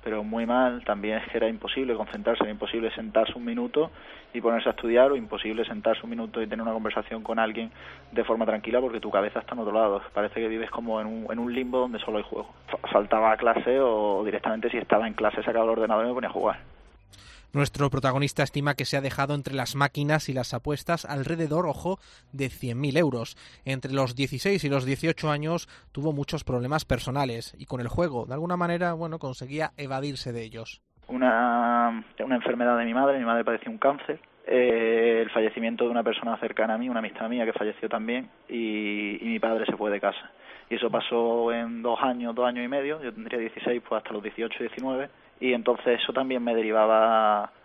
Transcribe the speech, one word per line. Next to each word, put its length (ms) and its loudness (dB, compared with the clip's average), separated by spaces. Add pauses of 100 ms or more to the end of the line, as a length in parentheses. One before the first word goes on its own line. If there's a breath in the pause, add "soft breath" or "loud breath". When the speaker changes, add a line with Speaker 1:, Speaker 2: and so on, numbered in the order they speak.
Speaker 1:
pero 220 -4
muy 220 -4
mal. 400 2
También 320 -2
es 120 -8
que 60 -8
era 140 2
imposible 460 -4
concentrarse, 480 0
era 100 -2
imposible 420 -4
sentarse 400 2
un 80 -10
minuto 480 -2 (420 loud breath)
y 60 -4
ponerse 300 2
a 20 2
estudiar, 400 6
o 60 2
imposible 480 -4
sentarse 380 0
un 80 -10
minuto 300 -4
y 60 -2
tener 140 -6
una 100 -2
conversación 500 -4
con 160 -4
alguien 320 0 (440 loud breath)
de 100 2
forma 220 2
tranquila 340 2
porque 220 -2
tu 100 -6
cabeza 280 2
está 160 -8
en 40 -6
otro 140 -2
lado. 280 4 (120)
Parece 260 0
que 80 0
vives 220 -4
como 320 -4
en 60 -4
un, 220 -8
en 80 -4
un 160 -4
limbo 260 0
donde 200 0
solo 200 -2
hay 40 -4
juego. 260 -8 (180)
Fa-, 260 -6
faltaba 420 6
clase 420 2
o 460 4
directamente 460 -2
si 80 -4
estaba 280 2
en 100 -4
clase 280 0
sacaba 220 2
el 60 4
ordenador 340 2
y 20 0
me 60 -2
ponía 160 -2
a 40 -10
jugar. 260 0 (920 loud breath)
Speaker 2:
Nuestro 380 0
protagonista 540 0
estima 320 0
que 100 -4
se 100 -4
ha 60 2
dejado 320 -2
entre 220 -4
las 200 -4
máquinas 540 0
y 40 -2
las 200 -4
apuestas 500 -4
alrededor, 600 -2
ojo, 320 -2 (340 loud breath)
de 180 -4
cien 300 -6
mil 160 0
euros. 420 0 (280 loud breath)
Entre 260 -4
los 240 0
dieciséis 480 0
y 60 0
los 160 0
dieciocho 460 0
años 360 -2 (240 loud breath)
tuvo 220 -2
muchos 300 -4
problemas 420 -2
personales 720 -2
y 80 -14
con 140 -6
el 80 -4
juego, 400 -2
de 80 -6
alguna 200 -4
manera, 380 0
bueno, 240 -6
conseguía 600 -6
evadirse 540 -6
de 120 -6
ellos. 400 -14 (240)
Speaker 1:
Una, 960 2 (180)
una 120 0
enfermedad 420 2
de 80 0
mi 80 -2
madre, 240 4
mi 80 -2
madre 180 2
padeció 280 -2
un 80 -10
cáncer, 400 2 (260)
eh, 760 4
el 80 -4
fallecimiento 540 0
de 40 2
una 140 0
persona 340 -2
cercana 380 0
a 20 -2
mí, 100 -2
una 120 -2
amistad 300 -6
mía 160 0
que 80 0
falleció 360 -4
también, 400 -4 (180)
y, 720 -2
y 60 -8
mi 140 -2
padre 260 2
se 100 -2
fue 140 -2
de 100 0
casa. 300 -2 (400 loud breath)
Y 60 -2
eso 160 0
pasó 600 2
en 300 -4
dos 180 0
años, 360 0
dos 100 2
años 180 0
y 40 -6
medio, 340 -4
yo 100 -8
tendría 280 -6
dieciséis, 500 -2
pues 140 -2
hasta 100 -10
los 80 -4
dieciocho, 380 -6
diecinueve, 500 -4 (300 soft breath)
y 140 2
entonces 460 2
eso 140 -2
también 300 0
me 100 2
derivaba 920 6 (200)